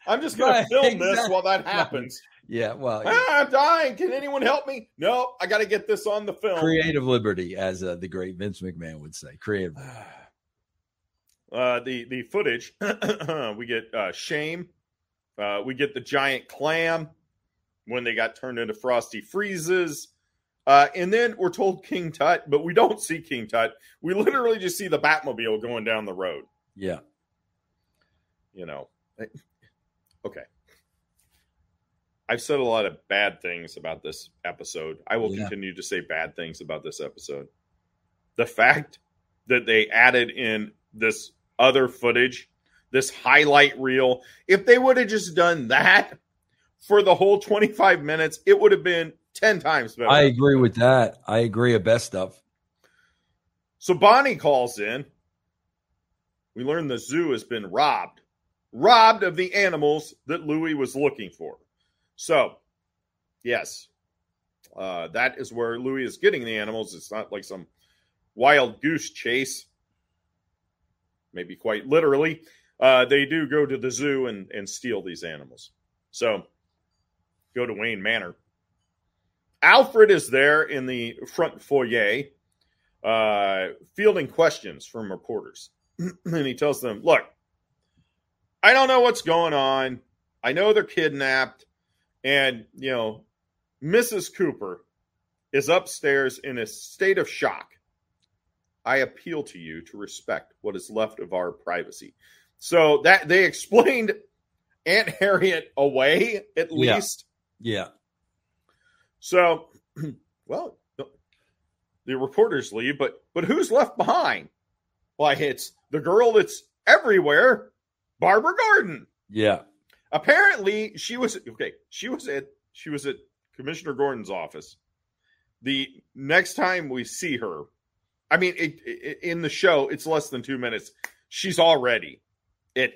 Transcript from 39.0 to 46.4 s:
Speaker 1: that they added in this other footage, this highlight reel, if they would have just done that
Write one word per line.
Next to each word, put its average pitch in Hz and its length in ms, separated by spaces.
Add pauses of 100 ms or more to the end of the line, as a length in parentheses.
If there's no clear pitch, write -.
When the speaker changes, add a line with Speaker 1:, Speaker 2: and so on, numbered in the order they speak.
Speaker 1:
that 123 180
they 110 240
added 120 420
in 110 420 (200)
this 110 400 (260)
other 131 300
footage, 120 600 (400)
this 131 200
highlight 143 720
reel, 131 420 (240)
if 190 200
they 247 120
would 254 200
have 233 100
just 190 260
done 170 340
that 185 500 (640)